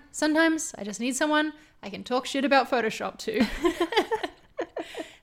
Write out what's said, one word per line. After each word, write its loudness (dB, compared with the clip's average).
sometimes 2
I -12
just -10
need -2
someone 2
I -12
can -12
talk -2
shit 0
about 4
Photoshop -2
to." 0
<laughs> 0